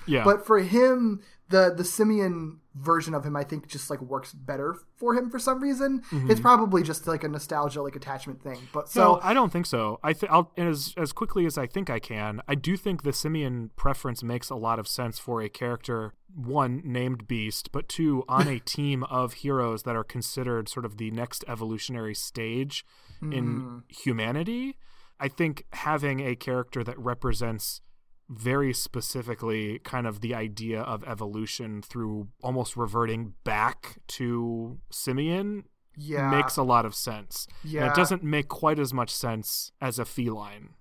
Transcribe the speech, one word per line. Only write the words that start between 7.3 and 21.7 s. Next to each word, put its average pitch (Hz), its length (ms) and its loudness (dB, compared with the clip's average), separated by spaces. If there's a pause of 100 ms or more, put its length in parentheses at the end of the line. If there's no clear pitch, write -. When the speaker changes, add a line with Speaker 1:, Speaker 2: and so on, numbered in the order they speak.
Speaker 2:
like, 139 140 -6
attachment 135 440 -10
thing. 127 200 -10 (120)
But 147 160 -4
so - 120 4 (140)
Speaker 1:
No, 180 80 4
I 190 120 4
don't 240 160 6
think 175 160 0
so. 110 380 0
I 151 80 4
th-, 185 180 -2
I'll, 170 260 6
as, 160 400 -2
as 160 160 -2
quickly 196 340 0
as 156 120 -2
I 131 80 0
think 185 240 -4
I 117 80 0
can, 107 480 -4
I 143 80 0
do 160 220 0
think 185 260 -2
the 139 100 0
simian 131 600 -2
preference 131 480 2
makes 120 280 -4
a 135 40 -6
lot 113 240 0
of 107 80 -6
sense 120 320 -4
for 117 240 -4
a 107 60 -4
character, 117 680 -4 (180)
one, 135 520 0
named 123 420 -2
Beast, 107 460 -4
but 139 160 -2
two, 147 400 2
on 135 180 4
a 127 140 -2
Speaker 2:
<laughs> - 0 -
Speaker 1:
team 143 440 -2
of 127 280 0
heroes 123 500 0
that 120 140 -2
are 110 80 -2
considered 120 640 -4
sort 120 180 -6
of 107 120 -10
the 110 120 -4
next 117 380 -6
evolutionary 113 680 -6